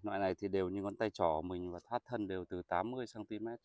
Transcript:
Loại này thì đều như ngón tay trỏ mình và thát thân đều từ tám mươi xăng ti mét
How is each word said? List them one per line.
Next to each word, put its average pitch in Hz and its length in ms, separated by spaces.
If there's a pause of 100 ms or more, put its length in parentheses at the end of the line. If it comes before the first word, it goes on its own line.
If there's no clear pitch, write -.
Loại 101 160
này 95 160
thì 101 140
đều 95 200
như 98 140
ngón 98 140
tay 110 140
trỏ 82 340
mình 90 280
và 87 80
thát 120 240
thân 107 240
đều 92 160
từ 90 180
tám 95 280
mươi 127 160
xăng 107 200
ti 107 120
mét 113 260